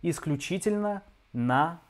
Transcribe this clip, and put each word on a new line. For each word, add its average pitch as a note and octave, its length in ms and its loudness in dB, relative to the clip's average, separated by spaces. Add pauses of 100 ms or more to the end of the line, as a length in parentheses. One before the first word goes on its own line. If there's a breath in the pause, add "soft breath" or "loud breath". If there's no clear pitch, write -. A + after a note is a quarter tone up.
исключительно G3 1000 -2 (300)
на C3 580 2